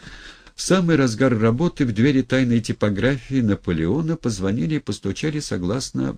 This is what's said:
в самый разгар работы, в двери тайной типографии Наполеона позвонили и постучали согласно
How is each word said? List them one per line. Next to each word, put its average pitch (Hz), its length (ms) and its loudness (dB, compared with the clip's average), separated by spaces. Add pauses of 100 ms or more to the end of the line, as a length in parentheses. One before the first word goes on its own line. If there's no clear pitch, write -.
(540)
в - 60 -12
самый 170 360 2
разгар 123 420 2
работы, 127 480 2
в 117 60 0
двери 131 300 4
тайной 123 380 2
типографии 120 800 0
Наполеона 104 760 0
позвонили 117 600 -2
и 139 40 -4
постучали 117 580 -4
согласно 107 800 -4